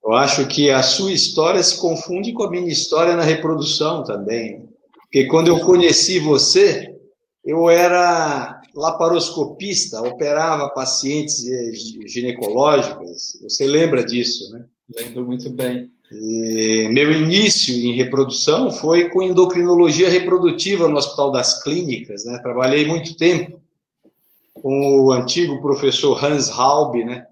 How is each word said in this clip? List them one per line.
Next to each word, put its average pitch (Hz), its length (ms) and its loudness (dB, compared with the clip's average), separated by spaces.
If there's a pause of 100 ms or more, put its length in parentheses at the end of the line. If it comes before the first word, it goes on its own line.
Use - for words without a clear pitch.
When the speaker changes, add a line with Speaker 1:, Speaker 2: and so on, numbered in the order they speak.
Speaker 1:
Eu 110 100 0
acho 135 340 2
que 143 220 2
a 131 140 2
sua 196 300 -2
história 170 500 0
se - 160 0
confunde 185 540 -4
com 226 100 -6
a 185 80 -4
minha 180 160 -4
história 165 480 0
na 165 80 0
reprodução 156 800 -2
também. 104 640 -8 (260)
Porque - 340 0
quando 160 200 4
eu 170 140 4
conheci 175 580 4
você, 151 760 2 (520)
eu 165 240 2
era 170 920 2 (140)
laparoscopista, 165 1300 -2
operava 147 680 -2
pacientes, 135 800 -4
eh, 123 240 -6
gi-, 110 360 -16
ginecológicas. 120 1400 -2
Você 139 220 -4
lembra 143 380 2
disso, 113 480 -6
né? 120 140 -20 (280)
Speaker 2:
Lembro 123 320 -10
muito 127 240 -8
bem. 123 400 -6 (220)
Speaker 1:
E 110 800 -2
meu 143 200 4
início 160 600 2
em 120 200 -2
reprodução 135 760 0
foi 170 400 0
com 185 140 0
endocrinologia 175 880 4
reprodutiva 180 760 2
no 147 100 2
Hospital 139 340 -2
das 123 320 -2
Clínicas, 127 640 -6
né? 120 140 -10
Trabalhei 131 460 0
muito 156 300 -6
tempo - 460 0 (920)
com 139 480 2
o 131 100 6
antigo 131 500 -2
professor 139 600 0
Hans 143 260 0
Raub, 131 540 0
né? 120 280 -10